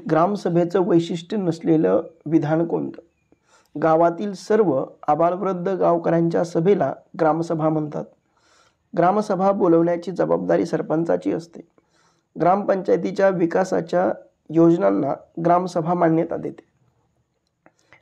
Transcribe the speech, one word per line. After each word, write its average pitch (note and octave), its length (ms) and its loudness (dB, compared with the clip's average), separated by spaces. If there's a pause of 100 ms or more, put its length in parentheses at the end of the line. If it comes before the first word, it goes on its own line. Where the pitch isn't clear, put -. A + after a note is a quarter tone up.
(120)
ग्रामसभेचं F3 760 0
वैशिष्ट्य E3+ 500 -2
नसलेलं E3+ 680 0 (220)
विधान D#3+ 420 0
कोणतं? D#3+ 340 -6 (800)
गावातील E3+ 500 2
सर्व F#3 520 0 (220)
आबालवृद्ध F3+ 600 0
गावकऱ्यांच्या E3+ 760 0
सभेला E3+ 500 0 (260)
ग्रामसभा D#3+ 500 0
म्हणतात. D3+ 360 -4 (920)
ग्रामसभा G3 540 2
बोलवण्याची F3 600 2
जबाबदारी E3+ 540 0
सरपंचाची E3 680 -2
असते. E3+ 300 -8 (800)
ग्रामपंचायतीच्या F#3+ 880 0
विकासाच्या F3+ 840 0 (360)
योजनांना E3+ 640 2 (320)
ग्रामसभा F3 480 0
मान्यता E3 440 0
देते. - 380 -14 (1300)